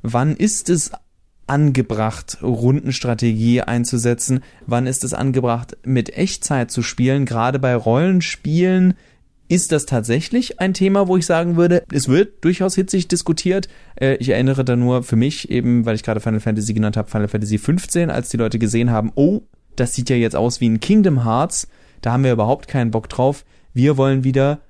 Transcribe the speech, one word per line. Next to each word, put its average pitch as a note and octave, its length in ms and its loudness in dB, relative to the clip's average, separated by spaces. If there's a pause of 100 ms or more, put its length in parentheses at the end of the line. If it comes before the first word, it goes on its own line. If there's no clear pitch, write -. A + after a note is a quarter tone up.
wann A#2+ 340 0
ist - 340 -2
es E3+ 220 0 (560)
angebracht, B2+ 960 0
Rundenstrategie A#2+ 1160 0
einzusetzen? A#2+ 800 -2 (200)
Wann A#2+ 220 -2
ist C3 160 -4
es B2+ 100 -6
angebracht, B2 720 -2
mit B2+ 320 -2
Echtzeit C#3 540 -2
zu B2 100 -6
spielen? C3 460 0
Gerade B2 320 -2
bei C3 160 0
Rollenspielen F3+ 1200 2 (520)
ist E3+ 260 0
das D3+ 120 0
tatsächlich C3 760 -2
ein F#3+ 140 -2
Thema, G3 340 2
wo F#3 120 2
ich E3+ 80 0
sagen E3+ 300 0
würde, E3+ 260 4 (100)
es C#3+ 160 -2
wird D#3+ 380 2
durchaus F#3+ 300 0
hitzig F#3+ 320 0
diskutiert. F3+ 600 -2 (320)
Äh, C3+ 140 4
ich B2+ 160 -2
erinnere C3 340 2
da B2+ 100 2
nur B2 280 2
für - 140 0
mich B2+ 340 0
eben, A#2+ 340 2
weil A2+ 120 0
ich A2 60 -6
gerade G#2+ 180 -2
Final A2 200 -2
Fantasy G#2+ 320 -2
genannt G#2+ 240 0
habe, A2 140 -4
Final G#2 180 -2
Fantasy G#2+ 300 -2
fünfzehn, E3+ 520 -2
als - 200 -4
die A#2+ 80 -4
Leute A2 200 -2
gesehen A#2 320 0
haben, A2 260 0
oh, E3+ 260 2 (340)
das B2 160 -2
sieht B2 160 -6
ja B2+ 80 2
jetzt A#2 180 0
aus A#2+ 280 0
wie A#2 80 2
ein A2 100 0
Kingdom F#3 460 2
Hearts, B2+ 420 -2 (320)
da A#2 120 -2
haben C3 120 2
wir B2+ 80 4
überhaupt A2+ 360 0
keinen A#2+ 220 0
Bock G#2+ 200 -4
drauf. C3+ 340 -2 (300)
Wir C3+ 240 4
wollen C3+ 260 2
wieder C#3 460 0